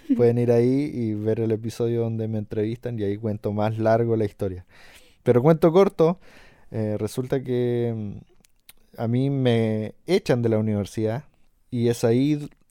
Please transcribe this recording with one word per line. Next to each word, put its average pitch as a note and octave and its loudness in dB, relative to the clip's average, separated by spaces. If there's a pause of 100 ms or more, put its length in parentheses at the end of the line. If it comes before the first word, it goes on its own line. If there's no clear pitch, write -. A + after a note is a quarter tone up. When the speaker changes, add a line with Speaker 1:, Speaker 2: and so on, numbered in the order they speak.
Speaker 1:
<laughs> B3+ 0
Speaker 2:
Pueden A#2+ 4
ir A#2+ 2
ahí B2+ 2
y A2+ -4
ver G#2+ -2
el A2+ 0
episodio A#2 -2
donde A2+ -4
me A2 -4
entrevistan A2 -6
y G#2 -4
ahí G2+ -2
cuento G#2+ -4
más G#2+ -2
largo A2+ 2
la G#2+ 0
historia. F#2 -8 (580)
Pero B2 4
cuento D#3+ 6
corto, F3+ 4 (520)
eh, G#2+ -4
resulta B2+ -4
que, B2 -2
mm, G#2 -12 (640)
a - -4
mí B2 0
me A2+ 0 (100)
echan D#3 0
de A#2 2
la A2 2
universidad G#2+ -4 (480)
y A#2+ 0
es A#2 0
ahí C#3+ 0 (240)